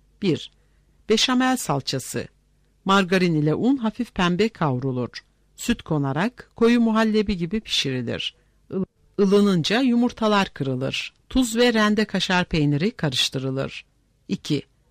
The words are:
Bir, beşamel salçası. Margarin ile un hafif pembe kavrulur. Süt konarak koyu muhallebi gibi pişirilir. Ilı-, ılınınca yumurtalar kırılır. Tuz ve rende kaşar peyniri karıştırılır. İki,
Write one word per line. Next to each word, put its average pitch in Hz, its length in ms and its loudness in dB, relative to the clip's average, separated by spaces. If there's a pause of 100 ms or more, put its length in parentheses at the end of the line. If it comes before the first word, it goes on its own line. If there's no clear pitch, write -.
(220)
Bir, 175 300 -2 (560)
beşamel 254 480 2
salçası. 135 720 -6 (560)
Margarin 185 500 2
ile 151 200 2
un 247 220 2
hafif 226 380 -6
pembe 180 340 0
kavrulur. 127 600 -4 (460)
Süt - 260 -6
konarak 151 760 -4
koyu 233 240 4
muhallebi 214 560 2
gibi 165 240 -4
pişirilir. 123 760 -4 (360)
Ilı-, 185 160 -4 (340)
ılınınca 202 600 4
yumurtalar 233 680 2
kırılır. 135 640 -6 (140)
Tuz 240 280 0
ve 240 180 4
rende 214 300 2
kaşar 180 400 0
peyniri 151 460 0
karıştırılır. 135 960 -4 (440)
İki, - 340 -4 (280)